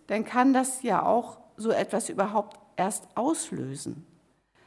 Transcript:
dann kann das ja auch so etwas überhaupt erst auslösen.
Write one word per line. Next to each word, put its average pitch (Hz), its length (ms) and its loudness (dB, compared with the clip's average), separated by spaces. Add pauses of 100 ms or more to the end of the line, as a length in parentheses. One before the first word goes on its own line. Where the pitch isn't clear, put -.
dann 214 180 -2
kann 254 280 4
das 262 300 0
ja 196 220 2
auch - 360 0 (160)
so 214 140 -2
etwas 208 380 0
überhaupt 208 520 -2 (160)
erst 190 400 -2
auslösen. 147 920 -4 (600)